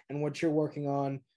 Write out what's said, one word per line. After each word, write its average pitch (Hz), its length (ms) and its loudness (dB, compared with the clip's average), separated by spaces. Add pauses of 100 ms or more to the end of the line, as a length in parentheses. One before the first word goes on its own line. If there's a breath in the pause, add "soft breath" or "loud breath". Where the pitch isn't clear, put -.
and 147 140 -4
what 147 180 -2
you're 165 100 4
working 151 380 0
on. 139 320 0 (160)